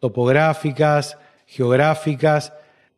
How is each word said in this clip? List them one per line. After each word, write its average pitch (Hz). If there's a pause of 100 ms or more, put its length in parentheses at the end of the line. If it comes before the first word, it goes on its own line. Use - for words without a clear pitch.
topográficas, 143 (300)
geográficas, 143 (460)